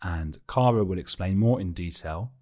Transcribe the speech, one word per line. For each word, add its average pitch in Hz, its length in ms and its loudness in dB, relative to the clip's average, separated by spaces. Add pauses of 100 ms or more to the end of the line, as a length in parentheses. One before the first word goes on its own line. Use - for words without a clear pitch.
And 80 360 -4 (100)
Cara 120 380 4
will 92 120 -2
explain 95 400 -2
more 117 220 4
in 90 140 -4
detail 87 580 -8 (100)